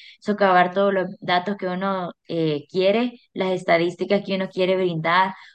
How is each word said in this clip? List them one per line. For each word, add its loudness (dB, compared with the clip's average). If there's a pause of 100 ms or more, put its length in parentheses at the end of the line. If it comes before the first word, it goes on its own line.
(200)
socavar 2
todos 2
los -2 (120)
datos -2
que -6
uno, -4 (160)
eh, -2
quiere, 0 (140)
las -2
estadísticas 0
que -4
uno -4
quiere 0
brindar, 0 (200)